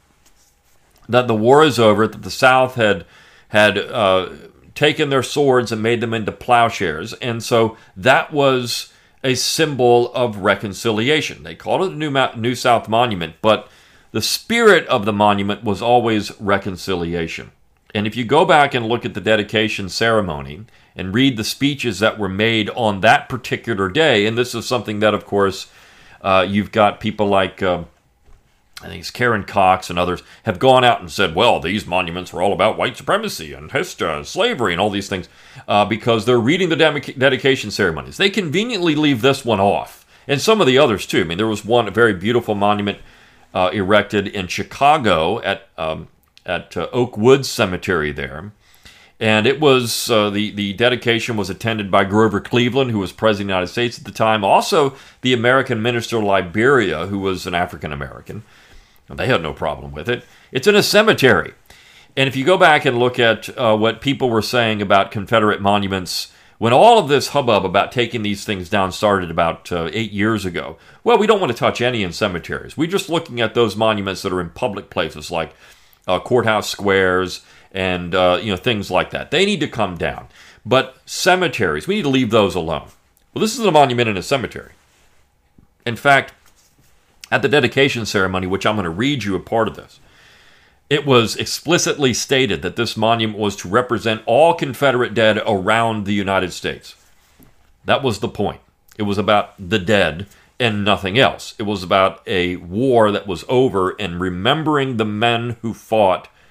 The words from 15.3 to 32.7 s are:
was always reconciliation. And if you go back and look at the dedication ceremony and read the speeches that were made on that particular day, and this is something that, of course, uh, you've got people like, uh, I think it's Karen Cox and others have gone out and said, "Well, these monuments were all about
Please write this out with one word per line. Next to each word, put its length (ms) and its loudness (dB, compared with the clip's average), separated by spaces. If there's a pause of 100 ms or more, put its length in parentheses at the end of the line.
was 160 -2
always 520 2 (100)
reconciliation. 1120 -4 (420)
And 140 -2
if 80 -6
you 100 -4
go 200 4
back 280 4
and 140 -2
look 180 -2
at 80 -6
the 80 -8
dedication 680 0
ceremony 760 -2 (300)
and 180 -8
read 240 2
the 60 -4
speeches 560 -4
that 180 2
were 120 -4
made 420 0
on 300 -2
that 280 4
particular 600 -4
day, 360 2
and 120 -2
this 180 -2
is 100 -8
something 360 -4
that, 120 4
of 120 -4
course, 440 -2 (520)
uh, 280 2
you've 220 -2
got 280 2
people 280 -2
like, 340 0
uh, 220 0 (960)
I 60 -18
think 140 -14
it's 100 -12
Karen 320 -2
Cox 460 0
and 100 -4
others 240 -2 (200)
have 140 -4
gone 260 4
out 180 4
and 100 -14
said, 240 0
"Well, 240 4
these 260 -4
monuments 480 -6
were 80 -6
all 100 0
about 260 0